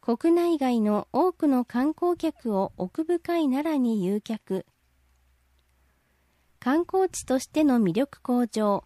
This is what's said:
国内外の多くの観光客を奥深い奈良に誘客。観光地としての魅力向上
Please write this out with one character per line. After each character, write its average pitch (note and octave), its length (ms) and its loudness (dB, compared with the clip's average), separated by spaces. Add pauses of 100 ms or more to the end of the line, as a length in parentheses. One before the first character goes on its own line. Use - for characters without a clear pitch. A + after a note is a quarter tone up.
国 E4 340 2
内 F4 220 2
外 B3 240 0
の G#3 320 0
多 E4+ 180 2
く - 160 -2
の B3+ 160 2
観 C4+ 300 -2
光 F4 240 0
客 A#3 400 -4
を F#3+ 180 -2
奥 F#3 300 -6
深 E4+ 320 -2
い E4 80 2
奈 D4 320 0
良 C4 40 0
に A3+ 220 0
誘 G3+ 160 0
客。 G#3 460 -6 (1900)
観 D4+ 240 0
光 F#4+ 260 0
地 - 160 -10
と C4 140 0
し - 80 -8
て D#4 160 0
の B3+ 160 4
魅 F#3 140 2
力 A3+ 280 -2
向 B3 260 0
上 G#3 380 -2